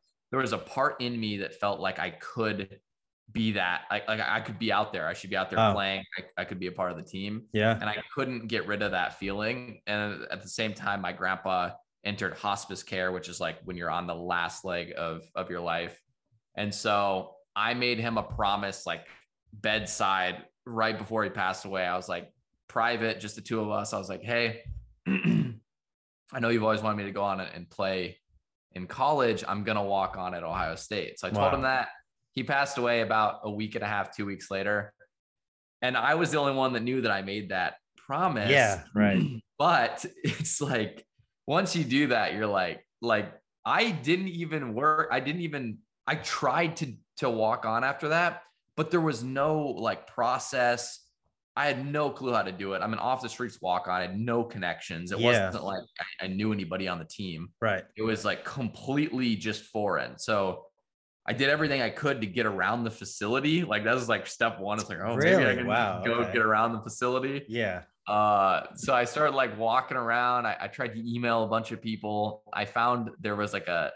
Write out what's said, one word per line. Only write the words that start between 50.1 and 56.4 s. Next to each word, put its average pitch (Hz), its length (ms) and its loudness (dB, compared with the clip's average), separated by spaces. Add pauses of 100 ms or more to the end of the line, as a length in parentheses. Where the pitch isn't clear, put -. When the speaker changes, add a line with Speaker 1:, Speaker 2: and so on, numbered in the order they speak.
Speaker 1:
I 143 100 2
had 131 180 0
no 147 260 0
clue 131 240 -2
how 107 80 4
to 95 100 -2
do 98 220 -4
it. 90 80 -2
I'm 110 100 0
an 107 80 -2
off 127 200 0
the 120 80 -8
streets - 320 -8
walk 92 280 0
on. 90 100 0
I 90 40 0
had 90 140 -4
no 117 280 2
connections. 87 640 -6
It 98 80 -2
Speaker 2:
Yeah. 113 280 6
Speaker 1:
wasn't 92 180 -4
like 95 180 -4 (380)
I, 95 60 -6
I - 20 -6
knew 104 240 0